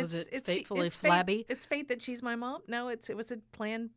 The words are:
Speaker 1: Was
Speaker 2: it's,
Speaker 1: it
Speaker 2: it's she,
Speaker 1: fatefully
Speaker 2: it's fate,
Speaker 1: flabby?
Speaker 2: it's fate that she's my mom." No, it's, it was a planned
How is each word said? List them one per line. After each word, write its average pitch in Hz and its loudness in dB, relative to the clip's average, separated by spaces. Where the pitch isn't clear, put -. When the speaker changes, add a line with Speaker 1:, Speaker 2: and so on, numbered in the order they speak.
Speaker 1:
Was 170 0
Speaker 2:
it's, 170 -2
Speaker 1:
it - -6
Speaker 2:
it's 262 -4
she, 180 4
Speaker 1:
fatefully 180 0
Speaker 2:
it's - -2
fate, - 4
Speaker 1:
flabby? 185 6
Speaker 2:
it's 262 -6
fate 294 0
that 247 -2
she's 247 -6
my 240 -2
mom." 247 -4
No, 240 -2
it's, 226 -6
it - -4
was 220 -6
a 247 -4
planned 226 -4